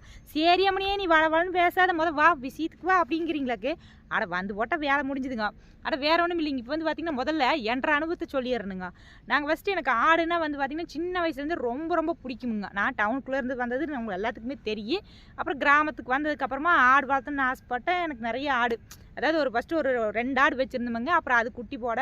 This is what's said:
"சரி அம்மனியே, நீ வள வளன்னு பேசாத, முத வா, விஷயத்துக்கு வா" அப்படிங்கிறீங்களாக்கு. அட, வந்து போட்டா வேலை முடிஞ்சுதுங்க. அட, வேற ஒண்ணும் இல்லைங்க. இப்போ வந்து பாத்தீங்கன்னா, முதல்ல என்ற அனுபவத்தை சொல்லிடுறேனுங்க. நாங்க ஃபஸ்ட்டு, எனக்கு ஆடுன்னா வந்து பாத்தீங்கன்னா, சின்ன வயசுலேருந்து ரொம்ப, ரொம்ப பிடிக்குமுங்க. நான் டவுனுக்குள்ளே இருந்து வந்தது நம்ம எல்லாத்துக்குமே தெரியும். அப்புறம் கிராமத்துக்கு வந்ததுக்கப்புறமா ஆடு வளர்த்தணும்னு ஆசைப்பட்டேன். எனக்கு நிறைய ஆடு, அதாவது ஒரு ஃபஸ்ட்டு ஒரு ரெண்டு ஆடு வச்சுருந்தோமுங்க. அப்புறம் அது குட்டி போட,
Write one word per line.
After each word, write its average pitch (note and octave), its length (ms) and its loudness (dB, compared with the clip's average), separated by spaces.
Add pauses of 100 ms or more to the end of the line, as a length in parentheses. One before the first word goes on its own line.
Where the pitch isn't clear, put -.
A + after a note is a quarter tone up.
(260)
"சரி F4 400 4
அம்மனியே, G4 300 0
நீ G4+ 100 -4
வள D#4+ 220 6
வளன்னு E4 260 2
பேசாத, F4+ 380 4
முத E4 200 2
வா, D4+ 160 6 (120)
விஷயத்துக்கு D4+ 480 -6
வா" F#4 100 4
அப்படிங்கிறீங்களாக்கு. C#4 760 -2 (360)
அட, F#3+ 180 -2
வந்து F#3 280 -4
போட்டா A#3 220 -2
வேலை C#4+ 260 0
முடிஞ்சுதுங்க. C4+ 440 -4 (380)
அட, - 120 -2
வேற D4+ 240 2
ஒண்ணும் F4 200 0
இல்லைங்க. C#4+ 220 -2
இப்போ A#3 100 -8
வந்து D#4 140 -2
பாத்தீங்கன்னா, D4+ 300 -2
முதல்ல D4 280 0 (180)
என்ற A#3+ 300 -2
அனுபவத்தை D#4 380 -2
சொல்லிடுறேனுங்க. G#3 560 -4 (420)
நாங்க C#4+ 180 2
ஃபஸ்ட்டு, E4 260 0
எனக்கு C#4 280 0
ஆடுன்னா E4 380 4
வந்து D4 200 -2
பாத்தீங்கன்னா, D4 340 -4
சின்ன F4 280 -4
வயசுலேருந்து D4+ 400 -2
ரொம்ப, C4+ 340 -4
ரொம்ப D#4+ 240 0
பிடிக்குமுங்க. A3+ 540 -6
நான் A3 220 -2
டவுனுக்குள்ளே C4 440 0
இருந்து B3+ 180 -4
வந்தது B3 300 -2
நம்ம A3+ 300 -6
எல்லாத்துக்குமே A3+ 460 -6
தெரியும். A3 400 -4 (320)
அப்புறம் C#4+ 240 -4
கிராமத்துக்கு C#4+ 560 2
வந்ததுக்கப்புறமா D4 600 0 (100)
ஆடு C4 220 6
வளர்த்தணும்னு C4+ 400 -2
ஆசைப்பட்டேன். B3+ 560 -2
எனக்கு C#4+ 200 -6
நிறைய A#3+ 320 -4
ஆடு, A#3 220 2 (380)
அதாவது D4 240 0
ஒரு C4+ 120 0
ஃபஸ்ட்டு A#3+ 260 -2
ஒரு C#4 140 2 (200)
ரெண்டு A#3+ 300 0
ஆடு D4+ 160 6
வச்சுருந்தோமுங்க. A#3+ 540 -4
அப்புறம் D4+ 280 4
அது A3+ 140 0
குட்டி A#3 260 -10
போட, A3+ 240 -4